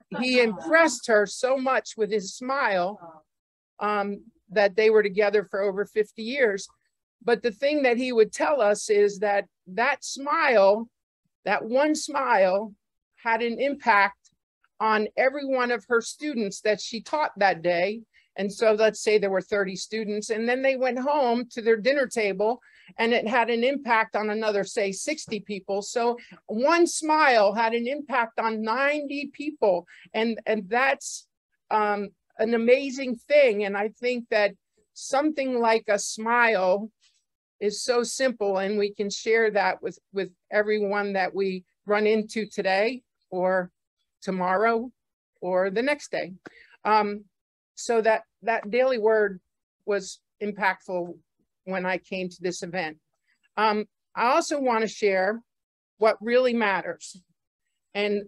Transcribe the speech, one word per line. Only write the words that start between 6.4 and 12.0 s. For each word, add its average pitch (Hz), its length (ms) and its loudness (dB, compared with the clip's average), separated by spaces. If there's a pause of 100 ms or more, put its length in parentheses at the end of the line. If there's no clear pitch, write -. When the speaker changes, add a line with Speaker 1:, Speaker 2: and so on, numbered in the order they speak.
Speaker 1:
But 233 200 0
the 240 100 -2
thing 285 320 0
that 247 120 4
he 254 160 -2
would 220 200 4
tell 294 280 0
us 208 300 2
is 202 300 2
that 202 260 -2 (220)
that 233 360 -2
smile, 247 840 2 (540)
that 196 200 -2
one 269 300 2
smile, 220 800 0 (420)